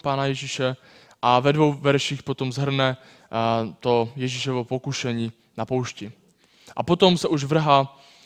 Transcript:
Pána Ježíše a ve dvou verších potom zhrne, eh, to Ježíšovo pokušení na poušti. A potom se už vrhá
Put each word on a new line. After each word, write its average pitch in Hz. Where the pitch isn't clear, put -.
Pána 139
Ježíše 131
a 123
ve 139
dvou 151
verších 139
potom 131
zhrne, 135
eh, -
to 120
Ježíšovo 127
pokušení 120
na 107
poušti. 123
A -
potom 175
se 190
už 151
vrhá 143